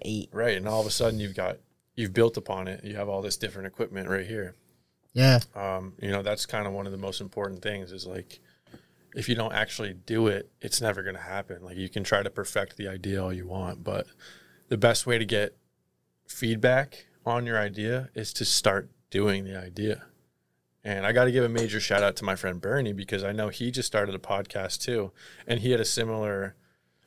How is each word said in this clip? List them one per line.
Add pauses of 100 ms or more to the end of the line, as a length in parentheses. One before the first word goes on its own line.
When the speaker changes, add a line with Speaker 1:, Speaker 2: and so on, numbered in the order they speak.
Speaker 1:
eight.
Speaker 2:
Right,
and
all
of
a
sudden
you've
got, (400)
you've
built
upon
it.
You
have
all
this
different
equipment
right
here. (580)
Speaker 1:
Yeah. (160)
Speaker 2:
Um,
you
know,
that's
kinda
one
of
the
most
important
things
is,
like, (800)
if
you
don't
actually
do
it, (100)
it's
never
gonna
happen.
Like,
you
can
try
to
perfect
the
idea
all
you
want,
but (640)
the
best
way
to
get (720)
feedback (200)
on
your
idea
is
to
start (220)
doing
the
idea. (800)
And
I
gotta
give
a
major
shout
out
to
my
friend
Bernie,
because
I
know
he
just
started
a
podcast
too, (360)
and
he
had
a
similar (520)